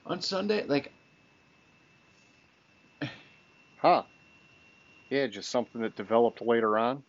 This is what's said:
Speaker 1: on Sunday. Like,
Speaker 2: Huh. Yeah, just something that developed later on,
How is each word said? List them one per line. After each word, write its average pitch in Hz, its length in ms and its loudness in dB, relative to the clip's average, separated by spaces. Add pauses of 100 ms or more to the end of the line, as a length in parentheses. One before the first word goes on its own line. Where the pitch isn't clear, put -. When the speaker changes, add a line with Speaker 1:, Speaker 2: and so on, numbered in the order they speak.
Speaker 1:
on 185 160 -8
Sunday. 208 440 -4
Like, 143 260 -2 (2750)
Speaker 2:
Huh. 156 260 4 (1080)
Yeah, 135 180 0
just 101 220 -10
something 120 320 -4
that 110 140 -4
developed 110 460 2
later 110 360 2
on, 123 320 0